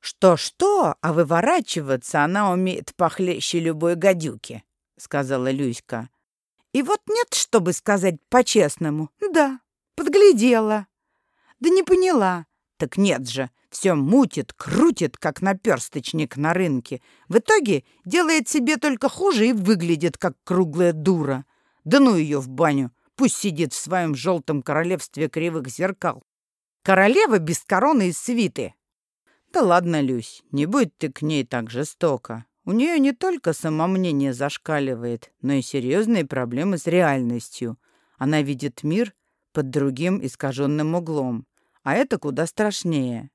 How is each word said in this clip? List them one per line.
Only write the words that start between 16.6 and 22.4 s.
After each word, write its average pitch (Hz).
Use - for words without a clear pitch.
В 208
итоге 233
делает 311
себе 285
только 269
хуже 294
и 254
выглядит, 175
как 170
круглая 175
дура. 151
Да 208
ну 254
её 147
в 127